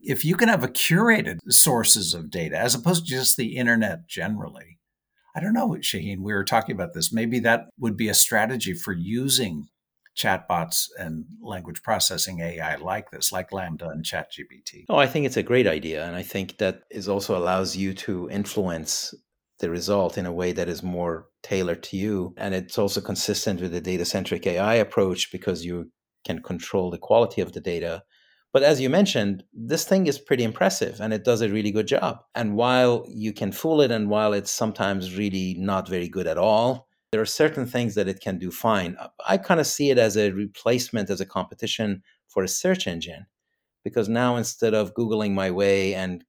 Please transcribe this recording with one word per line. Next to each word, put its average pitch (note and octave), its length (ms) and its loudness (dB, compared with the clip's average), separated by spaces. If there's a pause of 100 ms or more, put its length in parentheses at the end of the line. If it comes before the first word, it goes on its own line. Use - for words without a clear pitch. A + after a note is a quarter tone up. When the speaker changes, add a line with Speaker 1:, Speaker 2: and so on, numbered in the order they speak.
Speaker 1:
if C3+ 220 -2
you D#3+ 120 4
can A3+ 120 6
have G3 140 4
a B2 60 0
curated G#3+ 720 2 (100)
sources A2 640 6
of E2 160 -10
data, D#2 280 -4
as A#2+ 160 2
opposed C3 320 0
to - 40 -8
just B2+ 260 2
the A2+ 200 -4
internet A2+ 500 2
generally, G2 720 -8 (560)
I D3+ 60 -6
don't G#3 140 2
know, A#3 160 2 (100)
Shaheen, F#2+ 400 -4
we G#2 140 -4
were G2 100 0
talking A2+ 300 0
about F2+ 180 -6
this. - 200 -2
Maybe A2+ 280 0
that A2+ 380 2
would A2 180 -2
be G#2+ 120 0
a G2+ 60 0
strategy G2+ 600 2
for F2 180 -6
using G#2 760 -2 (480)
chatbots F2+ 680 0 (100)
and D#2+ 280 -8 (180)
language F#2 400 -12
processing F#2+ 560 0
A E2+ 220 -6
I D#2 160 -4
like F2+ 340 -6
this, - 220 -2
like F#2 200 -6
Lambda F2 360 -8
and D#2+ 160 -8
chat - 260 -6
G - 140 -16
P - 200 -20
T. - 240 -16
Speaker 2:
Oh, G#3+ 60 0
I C#3+ 140 6
think D3 180 0
it's B2+ 100 -2
a A2+ 60 2
great B2 240 4
idea. D#2+ 400 -2
And E2+ 80 -8
I F2+ 80 -8
think - 360 -8
that F#2+ 300 -2
is G2+ 200 -10
also G2 280 0
allows F#2 380 0
you F#2+ 200 -4
to F2+ 360 -6
influence F#2 840 -4 (460)
the F2 120 -2
result F2+ 460 0
in F#2+ 80 -4
a F2+ 80 -4
way F2+ 200 -2
that F2 160 -2
is E2 160 -8
more F2 420 -4 (160)
tailored F2 400 -2
to - 140 -10
you. F#2+ 400 -2
And G2+ 180 -4
it's F#2 240 -4
also G2+ 220 0
consistent F#2+ 600 -2
with F2 120 -4
the F2 80 -4
data-centric F2+ 640 -2
A F2 120 0
I G#2+ 160 2
approach G2+ 580 2
because F2+ 320 -4
you F2 260 -8 (340)
can E2+ 160 -4
control F2+ 520 -4
the E2 60 -8
quality A2+ 440 2
of F2 100 -4
the - 80 -10
data. E2+ 440 -6 (480)
But C#3 100 6
as C#3+ 180 6
you C3 80 2
mentioned, B2 540 2 (100)
this C#3 320 -4
thing F#3+ 220 4
is C#3+ 140 0
pretty B2 240 0
impressive A2+ 560 0
and A2 120 -2
it G#2 120 -2
does A#2 160 4
a A2 100 2
really G#2 220 0
good G#2 160 0
job. - 320 0 (160)
And G#2+ 180 0
while B2 540 4
you G#2+ 240 -4
can G#2 180 -4
fool D#3 300 2
it C3 100 6
and G#2+ 180 0
while G#2+ 240 2
it's G2+ 200 -2
sometimes G2 640 -2
really F#2 400 -2
not F#2+ 300 -2
very F2 200 -2
good E2+ 200 -4
at D#2+ 100 0
all, A2+ 480 4 (260)
there A2 80 2
are A2 60 0
certain D3+ 380 0
things A#2+ 300 -2
that G2 140 2
it F#2+ 120 -6
can F#2+ 180 -4
do F2+ 120 -6
fine. F#2+ 460 0 (280)
I G3 140 2
kind F3+ 220 2
of C#3+ 80 0
see C#3+ 220 2
it B2+ 80 6
as A2 180 4
a G#2 160 4
replacement, G#2 800 -2
as F#2 100 -2
a F#2+ 60 -4
competition G2+ 760 -4 (240)
for - 160 0
a F#2 60 0
search F#3 400 0
engine, E2 380 -8 (580)
because G#2+ 240 0
now B2 260 2
instead A2+ 400 0
of G#2 200 0
Googling G#2+ 380 0
my F#2+ 200 0
way G2 420 2
and F#2 340 -6